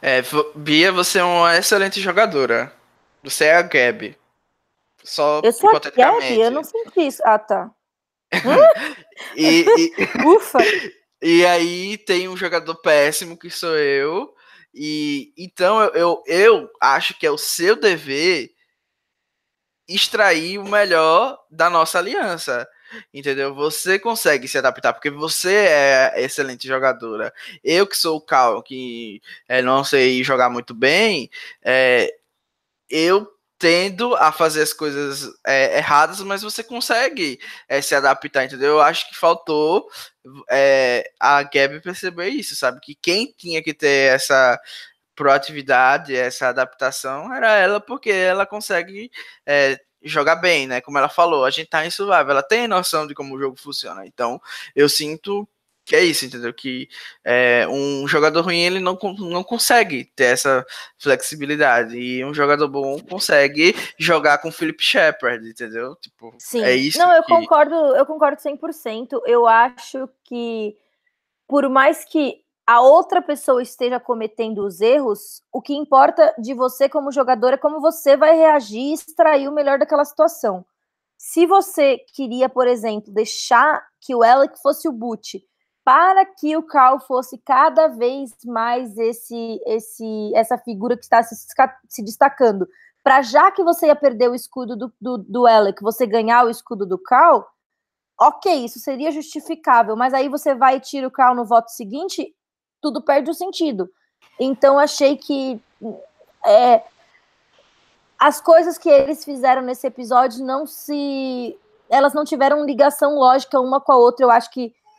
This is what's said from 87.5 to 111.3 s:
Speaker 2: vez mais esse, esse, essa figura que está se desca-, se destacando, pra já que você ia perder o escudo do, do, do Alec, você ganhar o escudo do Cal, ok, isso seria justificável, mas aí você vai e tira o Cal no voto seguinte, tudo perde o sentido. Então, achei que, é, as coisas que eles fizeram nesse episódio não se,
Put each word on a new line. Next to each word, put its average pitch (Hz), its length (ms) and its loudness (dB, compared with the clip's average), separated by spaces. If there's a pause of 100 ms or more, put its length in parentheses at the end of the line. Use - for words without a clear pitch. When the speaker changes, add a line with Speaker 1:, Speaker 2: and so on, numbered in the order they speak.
Speaker 2:
vez 247 560 -6
mais 233 540 -6
esse, 226 680 -8
esse, 220 720 -8
essa 220 220 0
figura 226 400 -6
que - 80 -20
está 233 180 2
se 226 100 -10
desca-, - 540 -4
se - 160 -14
destacando, 220 640 0 (340)
pra 269 200 4
já 285 300 4
que 381 120 -2
você 339 240 0
ia 294 80 6
perder 247 340 0
o 247 60 -6
escudo 247 400 -10
do, 220 240 -12
do, 247 180 -8
do 226 300 0
Alec, 208 340 4
você 220 240 -2
ganhar 226 400 2
o 233 40 0
escudo 214 360 -8
do 185 140 -6
Cal, 269 500 4 (720)
ok, 302 460 2
isso 233 140 -14
seria 285 320 -6
justificável, 294 840 -2
mas 254 180 -2
aí 269 140 0
você 285 260 -4
vai 262 220 2
e 269 60 -6
tira 269 260 -8
o 254 40 -8
Cal 254 220 2
no 240 120 -4
voto 233 240 2
seguinte, 277 640 -10 (460)
tudo 294 200 -6
perde 285 300 0
o - 20 -4
sentido. 285 560 -6 (480)
Então, 269 400 2
achei 285 380 2
que, 269 420 -8 (880)
é, 240 380 6 (1400)
as 285 220 2
coisas 330 360 4
que - 120 -2
eles 277 340 4
fizeram 262 380 0
nesse 254 260 -6
episódio 247 560 -2
não 269 240 -6
se, 269 920 -8 (320)